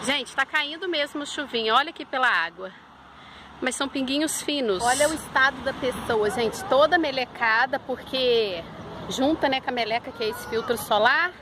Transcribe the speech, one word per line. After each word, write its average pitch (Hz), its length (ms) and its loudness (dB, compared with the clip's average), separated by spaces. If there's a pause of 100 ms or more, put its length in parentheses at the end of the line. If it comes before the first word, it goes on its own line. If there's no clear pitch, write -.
Gente, 269 320 -2
tá 269 120 0
caindo 311 420 -4
mesmo 294 380 -2
chuvinha, 233 480 -2
olha 294 160 2
aqui 311 120 -12
pela 262 240 0
água. 180 440 -2 (880)
Mas 254 140 0
são 277 120 0
pinguinhos 277 540 -2
finos. 233 400 0
Olha 262 260 4
o 320 60 0
estado 269 500 2
da 254 100 -2
pessoa, 233 580 0
gente, 226 320 -2
toda 302 340 4
melecada, 262 800 2
porque 240 880 0 (460)
junta, 285 380 2
né, 262 140 0
com - 80 -4
a 254 40 -4
meleca, 233 380 -2
que 240 120 -6
é 214 60 0
esse - 180 -8
filtro 233 280 -2
solar. 254 560 2 (100)